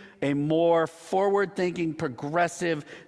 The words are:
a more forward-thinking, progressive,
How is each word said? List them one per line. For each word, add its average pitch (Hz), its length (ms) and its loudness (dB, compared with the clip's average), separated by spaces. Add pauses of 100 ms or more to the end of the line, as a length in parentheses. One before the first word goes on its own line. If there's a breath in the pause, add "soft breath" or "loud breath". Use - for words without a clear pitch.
(200 loud breath)
a 139 140 0
more 160 520 4
forward-thinking, 185 1080 0
progressive, 160 920 -2 (240 loud breath)